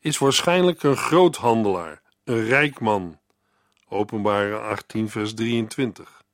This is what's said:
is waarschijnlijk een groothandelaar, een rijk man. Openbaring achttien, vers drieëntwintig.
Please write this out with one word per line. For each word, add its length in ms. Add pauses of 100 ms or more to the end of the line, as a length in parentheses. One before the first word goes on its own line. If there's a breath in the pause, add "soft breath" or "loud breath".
is 180
waarschijnlijk 640
een 140
groothandelaar, 1040 (220)
een 200
rijk 360
man. 380 (720)
Openbaring 640
achttien, 540
vers 260
drieëntwintig. 880 (100)